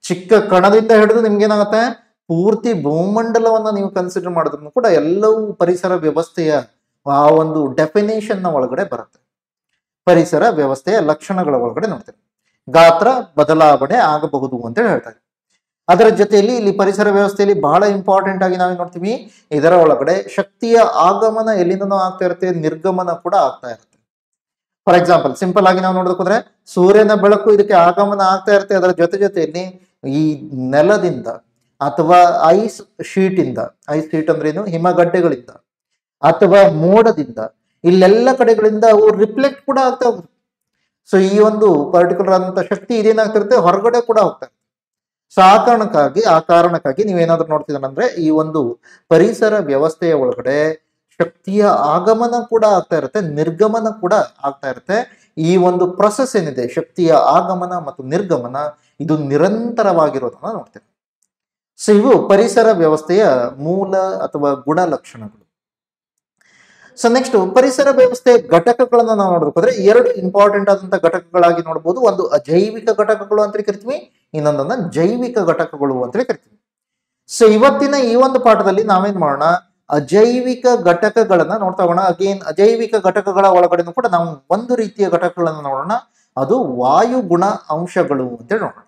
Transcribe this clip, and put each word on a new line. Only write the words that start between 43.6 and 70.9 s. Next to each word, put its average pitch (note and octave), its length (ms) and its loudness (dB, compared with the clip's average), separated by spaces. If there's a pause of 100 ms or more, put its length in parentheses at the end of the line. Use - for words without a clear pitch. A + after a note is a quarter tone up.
ಹೊರಗಡೆ G#3+ 360 0 (100)
ಕೂಡ A3 160 4
ಹೋಗ್ತಾ - 200 -8
ಇರುತ್ತೆ. - 140 -20 (760)
So - 40 0 (120)
ಆ - 20 8 (120)
ಕಾರಣಕ್ಕಾಗಿ, G3 560 0 (140)
ಆ D#3+ 40 4 (140)
ಕಾರಣಕ್ಕಾಗಿ E3+ 560 0
ನೀವೇನಾದ್ರೂ E3 480 0
ನೋಡ್ತಿದ್ದೀರ C#3+ 340 -8
ಅಂದ್ರೆ F3+ 160 -4 (180)
ಈ D#3 40 0 (120)
ಒಂದು D#3 200 -4 (500)
ಪರಿಸರ G#3 420 2 (160)
ವ್ಯವಸ್ಥೆಯ D#3 440 -2 (100)
ಒಳಗಡೆ B2 340 -4 (600)
ಶಕ್ತಿಯ F#3+ 440 -2 (320)
ಆಗಮನ A3+ 400 0 (160)
ಕೂಡ A3 120 0 (140)
ಆಗ್ತಾ E3+ 220 -4
ಇರುತ್ತೆ, C3+ 200 -6 (180)
ನಿರ್ಗಮನ G#3 520 -2 (120)
ಕೂಡ F3+ 120 -2 (340)
ಆಗ್ತಾ C#3 260 -10
ಇರುತ್ತೆ. F3+ 240 -6 (520)
ಈ - 20 4 (160)
ಒಂದು F3+ 180 0 (140)
process G#3+ 400 0
ಏನಿದೆ, C3+ 240 -6 (140)
ಶಕ್ತಿಯ E3 340 -2 (240)
ಆಗಮನ F3+ 380 -2 (120)
ಮತ್ತು C#3 160 -16 (120)
ನಿರ್ಗಮನ, C#3 440 -4 (460)
ಇದು D#3+ 120 -2 (140)
ನಿರಂತರವಾಗಿರೋದನ್ನ E3+ 1300 -2
ನೋಡ್ತೇವೆ. - 280 -20 (960)
So - 60 -2 (100)
ಇವು B3 140 4 (180)
ಪರಿಸರ A3 360 2 (140)
ವ್ಯವಸ್ಥೆಯ E3 440 2 (400)
ಮೂಲ F#3 300 -4 (300)
ಅಥವಾ C#3+ 240 -4 (160)
ಗುಣಲಕ್ಷಣಗಳು. C#3+ 800 -6 (1600)
So A#3 140 2
next B3+ 220 -2 (180)
ಪರಿಸರ C#4 320 2 (120)
ವ್ಯವಸ್ಥೆಯ B3 360 4 (220)
ಘಟಕಗಳನ್ನ A#3 640 2
ನಾವು F#3+ 140 0
ನೋಡೋದಕ್ಕೆ D#3 240 -2
ಹೋದ್ರೆ B3 140 0 (180)
ಎರಡು A#3+ 200 4 (120)
important G3+ 500 2
ಆದಂತ F#3+ 220 -4 (120)